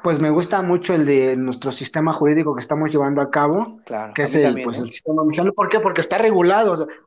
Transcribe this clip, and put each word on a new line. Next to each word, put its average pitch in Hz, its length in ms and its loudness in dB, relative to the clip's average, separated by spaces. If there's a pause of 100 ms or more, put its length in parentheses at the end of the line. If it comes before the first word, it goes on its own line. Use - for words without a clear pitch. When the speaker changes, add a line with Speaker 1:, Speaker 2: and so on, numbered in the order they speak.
Speaker 1:
pues 160 160 0
me 156 100 2
gusta 175 320 0
mucho 180 320 0
el 156 120 4
de 131 300 4
nuestro 127 360 -4
sistema 156 420 -2
jurídico 151 400 2
que 120 80 -8
estamos 156 300 -2
llevando 143 300 0
a 139 100 -4
cabo, 160 540 -2
Speaker 2:
Claro, 107 280 -10
Speaker 1:
que - 80 -4
Speaker 2:
a 139 40 -2
Speaker 1:
es 135 100 -2
Speaker 2:
mí 156 60 4
Speaker 1:
el, 147 40 4
Speaker 2:
también, 127 200 0
Speaker 1:
pues, 117 120 -6
Speaker 2:
¿eh? 123 60 -8
Speaker 1:
el 113 80 -12
sistema 156 320 -4
mexicano. 165 300 0
¿Por 202 140 0
qué? 208 120 2
Porque 180 220 0
está 180 180 -2
regulado, 202 540 4
o - 40 -2
sea, 156 80 -4 (200)